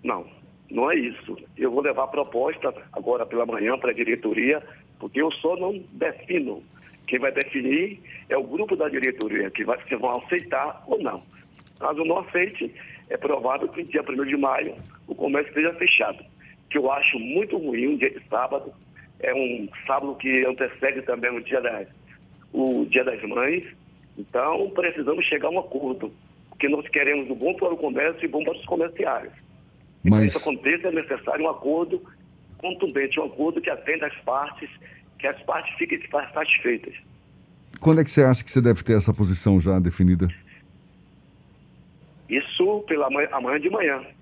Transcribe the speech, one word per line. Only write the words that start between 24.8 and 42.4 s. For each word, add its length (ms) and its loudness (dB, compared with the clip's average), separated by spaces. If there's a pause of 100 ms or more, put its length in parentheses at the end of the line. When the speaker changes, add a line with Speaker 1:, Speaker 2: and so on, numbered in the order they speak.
Speaker 1:
chegar 240 0
a 20 0
um 80 0
acordo, 520 -6 (380)
porque 180 -2
nós 220 0
queremos 400 2
o 60 -2
bom 180 0
para 180 0
o 60 -2
comércio 480 0
e 20 -2
bom 160 -2
para 140 -2
os 80 -16
comerciários. 680 -2 (720)
E 60 6
Speaker 2:
Mas 100 8
Speaker 1:
para 60 6
isso 140 2
aconteça 480 0
é 40 2
necessário 540 -2
um 40 2
acordo 520 -2 (560)
contundente, 640 -2
um 60 -2
acordo 360 -2
que 80 -2
atenda 380 -4
às 140 -8
partes, 480 -4 (500)
que 80 -2
as 160 -2
partes 340 -4
fiquem 240 -2 (320)
satisfeitas. 600 0 (840)
Speaker 2:
Quando 220 6
é 20 6
que 60 2
você 140 8
acha 200 6
que 60 -12
você 100 4
deve 240 6
ter 140 6
essa 160 4
posição 480 6
já 180 4
definida? 480 6 (2000)
Speaker 1:
Isso 600 2